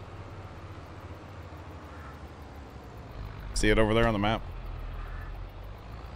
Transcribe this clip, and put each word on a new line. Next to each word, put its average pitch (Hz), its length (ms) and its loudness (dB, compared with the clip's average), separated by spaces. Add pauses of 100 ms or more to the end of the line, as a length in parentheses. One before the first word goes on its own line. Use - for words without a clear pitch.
(3500)
See 107 140 8
it 107 100 10
over 107 140 8
there 117 140 10
on 113 80 6
the 101 40 4
map? 104 220 6 (1800)